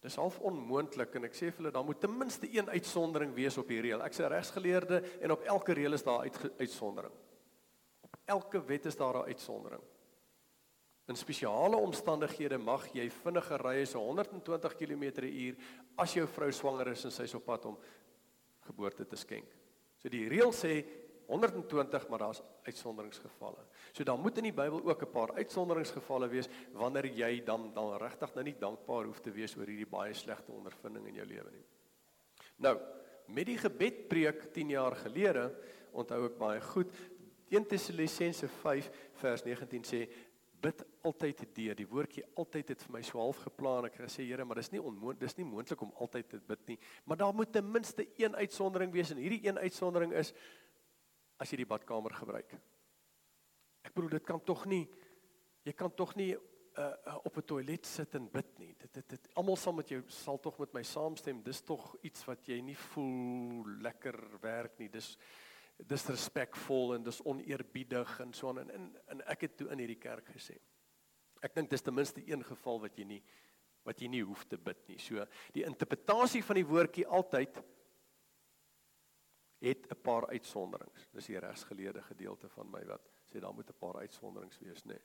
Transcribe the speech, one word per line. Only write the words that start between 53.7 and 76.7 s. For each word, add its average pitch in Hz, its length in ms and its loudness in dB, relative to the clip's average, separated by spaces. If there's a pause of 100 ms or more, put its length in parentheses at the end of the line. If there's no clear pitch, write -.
Ek - 140 -18
bedoel, 170 240 0
dit - 80 -14
kan 160 180 -2
tog 180 240 2
nie, 185 140 4 (840)
jy 147 120 -6
kan 180 200 -2
tog 180 220 0
nie, 190 160 2
uh, - 500 -8
uh, 143 400 -6
op - 120 -4
'n - 120 -6
toilet 147 360 -2
sit - 300 -6
en 123 140 -4
bid - 300 -4
nie. 85 180 -16
Dit, - 160 -20
dit, 131 160 -12
dit, - 260 -12
almal 185 220 4
sal 180 160 0
met 156 160 -2
jou, 131 180 -2
sal - 320 -4
tog - 200 -6
met 143 140 -6
my 120 100 -4
saamstem, 151 600 -4
dis 123 180 -6
tog - 420 -6
iets - 220 -10
wat 123 220 -8
jy 120 140 -2
nie 135 160 -8
voel 123 1040 -2
lekker 113 600 -8
werk 113 380 -4
nie. 110 100 -8
Dis - 280 -10 (600)
disrespekvol 131 1200 0
en 117 80 -2
dis 117 220 -4
oneerbiedig 131 920 -4
en 123 140 -8
so - 160 -4
aan. 127 100 -4
En, - 100 -10
en, 95 280 -12 (100)
en 135 200 -10
ek - 140 -2
het 160 160 -4
toe - 140 -6
in 139 80 -6
hierdie 117 200 -6
kerk 117 300 -10
gesê, - 280 -16 (840)
ek - 140 -4
dink 156 140 0
dis 135 120 2
ten 131 120 -2
minste 139 280 0
een 139 220 -4
geval 120 360 -4
wat 104 180 -8
jy 104 60 -8
nie, 101 200 -10 (600)
wat 117 160 -8
jy 123 80 -4
nie 123 160 0
hoef 98 220 -6
te - 120 -6
bid - 300 -8
nie. 95 120 -14
So, 104 260 -4 (280)
die - 120 0
interpretasie 208 760 4
van 208 120 2
die 185 100 6
woordjie 165 420 6